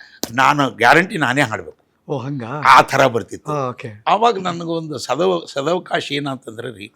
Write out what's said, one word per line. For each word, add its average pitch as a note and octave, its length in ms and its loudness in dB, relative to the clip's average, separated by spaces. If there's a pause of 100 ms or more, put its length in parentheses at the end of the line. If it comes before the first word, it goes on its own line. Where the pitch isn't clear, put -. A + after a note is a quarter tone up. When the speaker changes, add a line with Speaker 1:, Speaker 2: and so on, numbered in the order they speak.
(320)
Speaker 1:
ನಾನು C3+ 380 4
ಗ್ಯಾರಂಟಿ C#3+ 480 4
ನಾನೇ C3+ 240 0
ಹಾಡ್ಬೇಕು. G#2+ 720 -8
Speaker 2:
ಓ, C#3+ 60 -4
ಹಂಗಾ? B2+ 300 -8
Speaker 1:
ಆ C3+ 340 6
ಥರ C3+ 260 4
ಬರ್ತಿತ್ತು. A#2 440 -4
Speaker 2:
ಆ, C3+ 180 -4
ಓಕೆ. A2+ 380 -16
Speaker 1:
ಆವಾಗ G#3 300 2
ನನಗೊಂದು E3+ 600 -8
ಸದವ-, E3 560 -2
ಸದವಕಾಶ E3 580 -4
ಏನಂತಂದ್ರೆ B2+ 680 -10
ರೀ, G2+ 180 -18